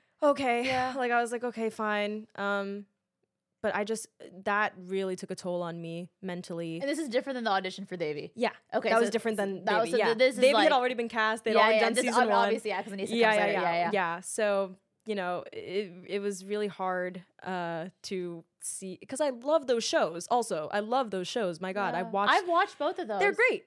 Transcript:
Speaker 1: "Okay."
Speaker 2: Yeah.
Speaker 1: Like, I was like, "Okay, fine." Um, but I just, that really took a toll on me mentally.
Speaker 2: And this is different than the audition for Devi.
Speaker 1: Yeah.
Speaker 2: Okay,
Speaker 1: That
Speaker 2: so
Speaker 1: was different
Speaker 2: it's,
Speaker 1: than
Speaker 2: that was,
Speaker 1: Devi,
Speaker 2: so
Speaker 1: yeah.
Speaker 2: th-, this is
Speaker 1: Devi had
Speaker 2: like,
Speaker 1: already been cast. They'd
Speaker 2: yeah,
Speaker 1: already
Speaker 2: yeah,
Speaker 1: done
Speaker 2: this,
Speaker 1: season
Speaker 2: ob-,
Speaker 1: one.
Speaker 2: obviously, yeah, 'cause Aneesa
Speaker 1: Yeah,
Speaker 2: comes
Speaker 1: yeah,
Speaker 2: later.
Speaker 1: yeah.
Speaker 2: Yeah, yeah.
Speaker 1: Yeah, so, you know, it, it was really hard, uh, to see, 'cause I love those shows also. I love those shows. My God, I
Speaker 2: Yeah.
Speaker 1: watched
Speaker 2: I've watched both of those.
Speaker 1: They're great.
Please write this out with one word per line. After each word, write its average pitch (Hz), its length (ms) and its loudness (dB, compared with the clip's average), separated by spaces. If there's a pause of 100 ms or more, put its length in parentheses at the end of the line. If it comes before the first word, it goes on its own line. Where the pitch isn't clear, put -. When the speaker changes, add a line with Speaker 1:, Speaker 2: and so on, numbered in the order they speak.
(220)
Speaker 1:
"Okay." 262 440 4
Speaker 2:
Yeah. 254 300 0
Speaker 1:
Like, 247 140 0
I 240 100 4
was 240 120 -2
like, 240 120 -6
"Okay, 226 260 -2
fine." 214 560 -2 (100)
Um, 202 500 -4 (760)
but 208 120 -2
I 208 100 0
just, 214 240 -6 (360)
that 208 320 0
really 185 400 -4
took 185 140 -12
a 190 40 -6
toll 180 280 -4
on 170 180 -8
me 170 300 -10 (100)
mentally. 175 600 -8
Speaker 2:
And 269 80 -4
this 285 100 -2
is 311 100 -4
different 262 280 -2
than 240 80 -6
the 220 60 2
audition 190 360 -2
for 180 100 -8
Devi. 151 380 -4
Speaker 1:
Yeah. 226 160 0 (240)
Speaker 2:
Okay, - 160 0
Speaker 1:
That 220 60 6
Speaker 2:
so 226 40 6
Speaker 1:
was 233 100 2
different 220 300 -2
Speaker 2:
it's, - 60 0
Speaker 1:
than 185 180 -6
Speaker 2:
that 208 160 2
was, 226 80 0
Speaker 1:
Devi, - 40 -6
Speaker 2:
so 247 60 2
Speaker 1:
yeah. 214 80 4
Speaker 2:
th-, 226 120 2
this 254 160 6
is - 80 -6
Speaker 1:
Devi 254 60 8
had - 60 6 (100)
Speaker 2:
like, 202 80 6
Speaker 1:
already 254 220 2
been 233 140 -4
cast. 220 360 0
They'd 220 100 2
Speaker 2:
yeah, 226 60 8
Speaker 1:
already 220 160 8
Speaker 2:
yeah, 214 80 4
Speaker 1:
done 226 100 2
Speaker 2:
this, 247 100 2
Speaker 1:
season 247 200 4
Speaker 2:
ob-, 226 40 2
Speaker 1:
one. 202 160 4
Speaker 2:
obviously, 208 260 0
yeah, 190 120 -2
'cause 202 100 -10
Aneesa 196 160 -6
Speaker 1:
Yeah, 226 200 4
Speaker 2:
comes 214 80 6
Speaker 1:
yeah, 208 100 4
Speaker 2:
later. 202 60 0
Speaker 1:
yeah. 190 100 0
Speaker 2:
Yeah, 175 140 2
yeah. 175 180 2
Speaker 1:
Yeah, 175 260 0
so, 196 560 0 (300)
you 214 80 -4
know, 180 360 -4
it, 170 420 -6 (140)
it 202 140 -4
was 196 240 -4
really 208 220 -4
hard, 180 580 -4 (180)
uh, 170 440 -6 (160)
to 175 420 -8 (180)
see, - 360 -10 (100)
'cause 262 140 -4
I 294 80 2
love 269 360 0
those 233 180 2
shows 175 420 0
also. 180 440 0
I 208 100 -2
love 233 300 0
those 185 180 -4
shows. 180 300 -2
My 185 140 -6
God, 190 220 -2
I 170 60 -2
Speaker 2:
Yeah. 180 100 -6
Speaker 1:
watched 202 240 4
Speaker 2:
I've 370 140 2
watched 359 300 2
both 320 200 -2
of 330 100 -6
those. 208 120 -2
Speaker 1:
They're 403 120 4
great. 440 340 2